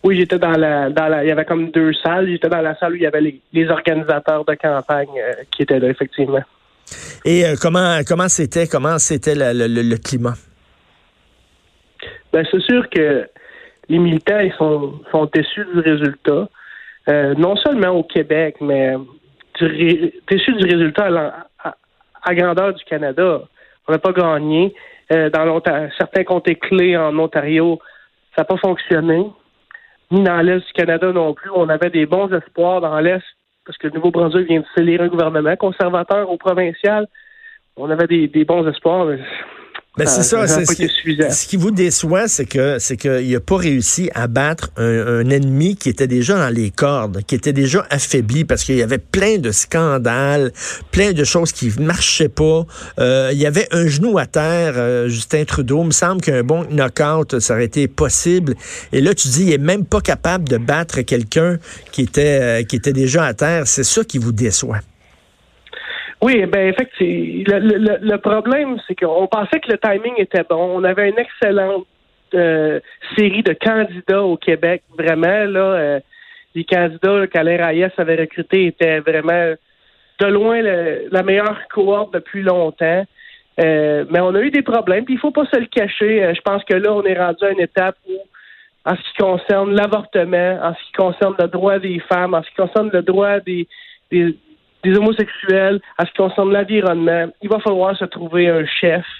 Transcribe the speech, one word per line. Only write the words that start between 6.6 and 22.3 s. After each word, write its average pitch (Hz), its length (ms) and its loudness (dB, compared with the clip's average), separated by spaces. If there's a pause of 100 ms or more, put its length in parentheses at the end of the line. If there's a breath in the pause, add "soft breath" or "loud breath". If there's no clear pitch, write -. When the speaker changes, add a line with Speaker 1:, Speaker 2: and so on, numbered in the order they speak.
Speaker 2:
Et, 170 220 4
euh, 156 160 0
comment, 170 460 2
comment 180 200 0
c'était, 165 400 0
comment 151 300 0
c'était 147 380 0
le, 131 180 0
le, 117 140 0
le, 117 200 0
le 113 100 0
climat ? 120 360 -4 (2000 loud breath)
Speaker 1:
Ben, 160 180 2
c'est 185 100 0
sûr 247 280 0
que 147 380 0 (640 loud breath)
les 170 100 2
militants, 175 400 2
ils 190 180 0
sont, 147 420 -2 (120)
sont 156 200 0
déçus 160 400 -2
du 175 100 2
résultat. 151 680 0 (600 loud breath)
Euh, 147 260 2
non 175 220 2
seulement 220 320 2
au 175 140 0
Québec, 156 560 -2
mais 135 360 0 (640)
du 165 60 2
ré-, 165 480 0 (140)
déçus 196 260 0
du 196 120 2
résultat 170 400 2
à 190 60 0
l'en-, 160 200 -2 (320)
à, - 120 -10 (480)
à 180 100 0